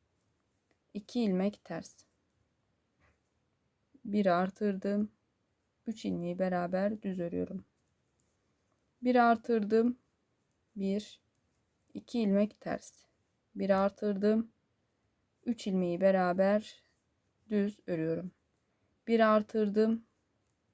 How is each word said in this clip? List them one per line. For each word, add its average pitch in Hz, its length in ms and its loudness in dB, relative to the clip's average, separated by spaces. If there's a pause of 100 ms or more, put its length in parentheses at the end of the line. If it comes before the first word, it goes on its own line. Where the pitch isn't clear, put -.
(960)
İki 208 260 -6
ilmek 196 440 -2
ters. - 400 -14 (2000)
Bir 202 220 0
artırdım. 196 840 -2 (760)
Üç 220 180 -10
ilmeği 180 340 -4
beraber 185 640 -2
düz 190 180 -6
örüyorum. 175 440 -6 (1400)
Bir 247 140 4
artırdım. 226 840 2 (800)
Bir, 196 440 -4 (760)
iki - 260 -6
ilmek 208 400 0
ters. - 440 -10 (500)
Bir 196 160 -2
artırdım. 202 840 0 (960)
Üç 233 200 -6
ilmeği 180 340 0
beraber 190 840 2 (680)
düz 208 360 -2
örüyorum. 165 440 -4 (760)
Bir 226 140 2
artırdım. 214 840 2 (680)